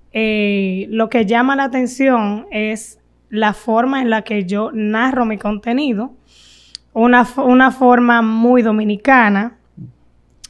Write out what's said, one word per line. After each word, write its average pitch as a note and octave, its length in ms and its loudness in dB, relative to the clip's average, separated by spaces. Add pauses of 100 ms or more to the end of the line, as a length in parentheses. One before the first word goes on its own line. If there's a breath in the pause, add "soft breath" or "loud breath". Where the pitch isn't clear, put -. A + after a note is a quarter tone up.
(140)
eh, G3+ 760 -2
lo A3 200 -2
que A3+ 160 0
llama B3 320 0
la C#4 80 0
atención B3 840 -2
es G#3+ 500 -8 (280)
la G#3+ 220 -2
forma A#3+ 500 -2
en B3 80 -2
la A3 120 0
que G#3 240 -4
yo G#3 280 -4
narro A3+ 520 -2
mi G#3+ 120 -4
contenido, A#3 760 -4 (800 loud breath)
una A#3+ 320 4
fo-, C4 180 -6
una B3+ 280 4
forma A#3+ 500 4
muy A3+ 400 2
dominicana. G#3+ 960 0 (920)